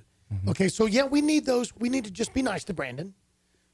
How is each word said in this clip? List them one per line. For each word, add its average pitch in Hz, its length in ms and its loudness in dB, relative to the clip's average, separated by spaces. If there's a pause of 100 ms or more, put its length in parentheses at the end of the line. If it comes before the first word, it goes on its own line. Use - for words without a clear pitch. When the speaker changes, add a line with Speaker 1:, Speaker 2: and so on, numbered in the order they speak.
(340)
Speaker 1:
Mm-hmm. 98 160 -2
Speaker 2:
Okay, 185 200 2
so 220 160 2
yeah, 220 200 4
we 285 160 2
need 302 240 2
those. 247 320 0
We 233 120 -2
need 262 160 0
to 208 60 -12
just 208 220 -4
be 269 80 0
nice 208 240 -2
to 196 80 -6
Brandon, 151 400 -8 (600)